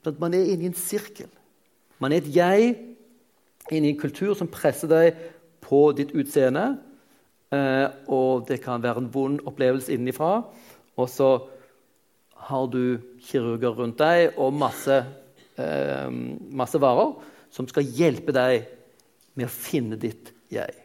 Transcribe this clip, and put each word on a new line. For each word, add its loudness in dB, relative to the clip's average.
Så -4
at -10
man -2
er 2
inne -2
i -2
en -6
sirkel. -8
Man -2
er 2
et -10
jeg 6
inne 2
i 2
en -10
kultur -2
som -6
presser -2
deg 6
på 6
ditt -4
utseende, 0
eh, 2
og 2
det -4
kan -4
være -2
en -6
vond -2
opplevelse 0
innenfra. 0
Og 0
så 4
har -4
du -2
kirurger -2
rundt -6
deg 4
og 0
masse, 0
eh, -4
masse -2
varer 4
som -8
skal 0
hjelpe 0
deg 2
med -6
å -12
finne -4
ditt -10
jeg. -8